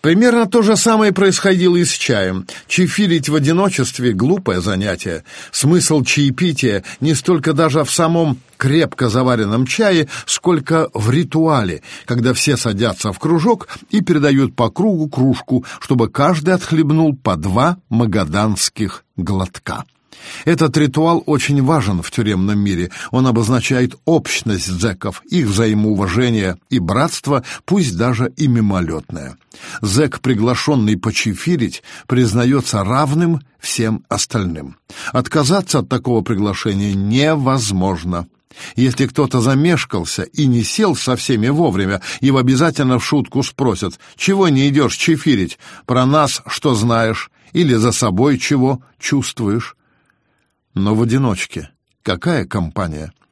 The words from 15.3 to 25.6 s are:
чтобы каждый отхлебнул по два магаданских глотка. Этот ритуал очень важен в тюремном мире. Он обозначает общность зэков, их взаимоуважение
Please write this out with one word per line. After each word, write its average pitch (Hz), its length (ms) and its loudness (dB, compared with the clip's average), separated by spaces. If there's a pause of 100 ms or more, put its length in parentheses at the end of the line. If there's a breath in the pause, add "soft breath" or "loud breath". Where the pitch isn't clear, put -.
чтобы 110 300 0
каждый 156 420 2
отхлебнул 160 640 2
по 92 200 -2
два 113 420 0 (100)
магаданских 104 1160 -2 (100)
глотка. 95 680 -6 (600 loud breath)
Этот 160 320 2
ритуал 156 480 2
очень 143 360 0
важен 117 380 0
в 82 100 -10
тюремном 104 480 0
мире. 90 320 0 (200 loud breath)
Он 127 160 2
обозначает 123 680 0 (100)
общность 147 640 -2
зэков, 92 600 -4
их 170 200 0
взаимоуважение 107 1080 0 (140)